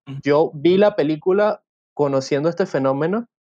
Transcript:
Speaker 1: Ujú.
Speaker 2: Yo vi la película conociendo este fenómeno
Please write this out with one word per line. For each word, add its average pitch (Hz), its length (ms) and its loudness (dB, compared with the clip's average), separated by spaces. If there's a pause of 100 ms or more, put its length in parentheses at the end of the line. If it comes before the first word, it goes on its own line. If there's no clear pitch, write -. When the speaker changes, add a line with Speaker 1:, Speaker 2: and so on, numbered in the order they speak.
Speaker 1:
Ujú. 139 160 -12
Speaker 2:
Yo 160 320 2
vi 165 240 2
la 208 180 4
película 185 640 -2 (320)
conociendo 139 540 -2
este 170 160 -2
fenómeno 156 600 -2 (160)